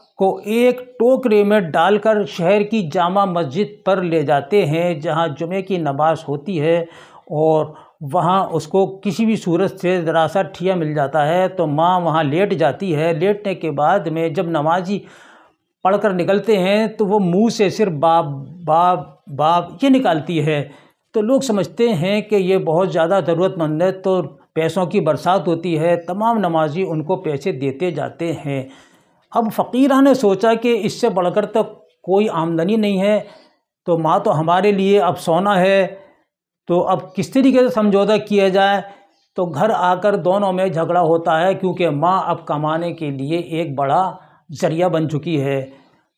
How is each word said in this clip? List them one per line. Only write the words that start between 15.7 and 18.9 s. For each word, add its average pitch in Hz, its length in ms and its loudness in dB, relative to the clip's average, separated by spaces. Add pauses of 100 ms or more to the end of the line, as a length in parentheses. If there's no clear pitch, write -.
पढ़कर 196 280 2
निकलते 196 440 0
हैं 208 400 0
तो 214 80 0
वो 202 160 2
मुंह 190 300 2
से 202 200 0
सिर्फ 208 220 -2
"बाप, 165 320 2 (360)
बाप, 175 680 0